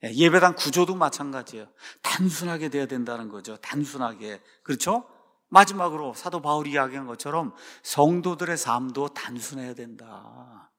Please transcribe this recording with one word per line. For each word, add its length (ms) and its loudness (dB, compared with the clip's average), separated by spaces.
예, 100 -6
예배당 420 8
구조도 400 2
마찬가지예요. 720 -4
단순하게 680 -2
돼야 160 0
된다는 440 -6
거죠. 280 -14
단순하게. 840 -6
그렇죠? 420 -2
마지막으로 640 6
사도 280 -6
바울이 300 0
이야기한 360 -2
것처럼 460 -4
성도들의 760 2
삶도 520 -2
단순해야 640 -10
된다. 1040 -20